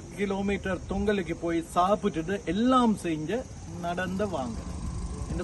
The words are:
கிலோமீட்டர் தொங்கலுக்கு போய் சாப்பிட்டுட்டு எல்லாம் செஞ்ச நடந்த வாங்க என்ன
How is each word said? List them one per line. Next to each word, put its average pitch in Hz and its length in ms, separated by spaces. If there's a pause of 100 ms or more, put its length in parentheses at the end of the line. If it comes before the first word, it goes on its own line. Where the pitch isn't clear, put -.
(180)
கிலோமீட்டர் 196 720
தொங்கலுக்கு 196 440 (120)
போய் 165 120 (180)
சாப்பிட்டுட்டு 180 580 (180)
எல்லாம் 240 400 (140)
செஞ்ச 156 240 (560)
நடந்த 185 380 (100)
வாங்க 123 240 (760)
என்ன 170 100